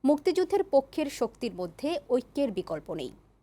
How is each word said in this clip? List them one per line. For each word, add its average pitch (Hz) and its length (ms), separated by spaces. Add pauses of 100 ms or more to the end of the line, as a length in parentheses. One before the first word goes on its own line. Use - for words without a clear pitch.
মুক্তিযুদ্ধের 359 580 (120)
পক্ষের 285 340 (100)
শক্তির 233 420
মধ্যে 180 280 (260)
ঐক্যের 262 440
বিকল্প 156 300 (120)
নেই। 120 120 (300)